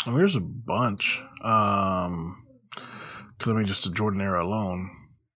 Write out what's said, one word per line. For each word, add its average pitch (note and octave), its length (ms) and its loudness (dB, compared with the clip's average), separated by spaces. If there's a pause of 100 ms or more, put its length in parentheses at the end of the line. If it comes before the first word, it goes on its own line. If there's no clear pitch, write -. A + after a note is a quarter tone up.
I B2 40 -2
mean, B2 100 4
there's F#3 180 6
a G#2+ 40 0
bunch. - 800 -2 (220)
Um, F#2+ 1080 2 (880)
'cause, - 120 -2
I A2 40 4
mean, G#2+ 120 2
just G2 180 0
the F#2+ 80 -2
Jordan G2+ 300 0
era F#2+ 240 2
alone. F#2 440 -2 (460)